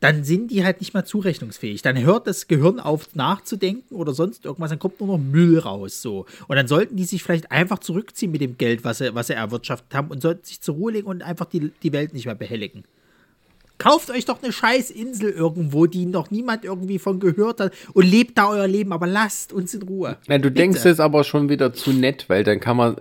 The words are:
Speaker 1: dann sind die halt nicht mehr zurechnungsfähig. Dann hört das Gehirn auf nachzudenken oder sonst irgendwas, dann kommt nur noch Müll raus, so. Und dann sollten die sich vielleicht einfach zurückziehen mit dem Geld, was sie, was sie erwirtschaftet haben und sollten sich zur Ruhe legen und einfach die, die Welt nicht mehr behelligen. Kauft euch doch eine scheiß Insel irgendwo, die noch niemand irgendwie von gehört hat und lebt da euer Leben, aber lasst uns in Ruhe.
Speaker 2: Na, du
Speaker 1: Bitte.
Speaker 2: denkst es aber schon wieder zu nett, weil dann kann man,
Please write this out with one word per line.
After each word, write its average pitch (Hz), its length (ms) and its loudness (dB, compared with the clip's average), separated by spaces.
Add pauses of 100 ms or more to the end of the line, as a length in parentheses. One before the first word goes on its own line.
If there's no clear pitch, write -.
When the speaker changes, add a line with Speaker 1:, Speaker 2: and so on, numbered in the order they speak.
Speaker 1:
dann 147 220 4
sind 185 260 0
die 196 140 0
halt 185 160 0
nicht - 140 -12
mehr 185 100 -2
zurechnungsfähig. 117 760 -6
Dann 131 200 0
hört 196 240 4
das - 220 -6
Gehirn 165 320 4
auf 151 360 -4
nachzudenken 190 800 -4
oder 151 180 -4
sonst 175 320 -4
irgendwas, 156 240 -8
dann 156 100 -6
kommt 190 220 -6
nur 196 160 -2
noch - 0 -
Müll 160 420 4
raus, 101 420 -8
so. 98 240 -6 (220)
Und 139 80 -2
dann 135 140 4
sollten 190 260 2
die 185 80 -2
sich 180 200 -6
vielleicht 170 280 -4
einfach 180 280 2
zurückziehen 185 520 -6
mit 151 80 -2
dem 127 180 -6
Geld, 117 280 -2
was 117 140 -4
sie, 123 140 -4
was 117 140 -6
sie 151 60 -4
erwirtschaftet 117 600 -8
haben 143 160 -4
und 139 120 -12
sollten 175 240 -2
sich - 160 -20
zur 151 140 -6
Ruhe 220 180 -4
legen 208 140 -6
und 185 140 -8
einfach 170 260 -8
die, 156 240 -4 (120)
die 151 80 -2
Welt 151 220 -4
nicht 123 140 -12
mehr 110 80 -8
behelligen. 104 500 -10 (920)
Kauft 294 320 2
euch 247 160 -4
doch - 180 -6
eine 247 100 -4
scheiß 247 360 0
Insel 214 420 -6
irgendwo, 160 540 0
die 175 200 0
noch 180 260 -4
niemand 226 320 -4
irgendwie 190 360 -6
von 190 220 -4
gehört 202 400 2
hat 190 120 -2 (200)
und 185 120 8
lebt 233 320 4
da 208 120 6
euer 202 180 0
Leben, 196 260 0
aber 170 140 -2
lasst 202 460 -2
uns 185 200 -6
in 202 100 -10
Ruhe. 185 340 -6 (100)
Speaker 2:
Na, 143 100 4
du 135 120 0
Speaker 1:
Bitte. 131 60 -2
Speaker 2:
denkst 180 300 4
es 165 160 6
aber 151 240 4
schon 147 240 2
wieder 135 240 2
zu - 180 -2
nett, 131 360 2
weil 98 180 4
dann 104 160 2
kann 120 160 2
man, 117 240 4